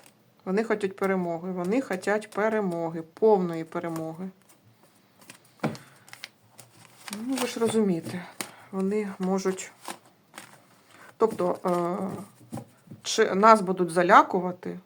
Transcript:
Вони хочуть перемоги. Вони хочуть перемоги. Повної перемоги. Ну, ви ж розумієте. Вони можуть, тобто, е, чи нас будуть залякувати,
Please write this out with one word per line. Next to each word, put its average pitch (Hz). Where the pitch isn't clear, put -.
Вони 196
хочуть 208
перемоги. 180
Вони 180
хочуть 208
перемоги. 180
Повної 175
перемоги. 165
Ну, 254
ви 247
ж -
розумієте. 196
Вони 196
можуть, 190
тобто, -
е, 180
чи -
нас 214
будуть 180
залякувати, 180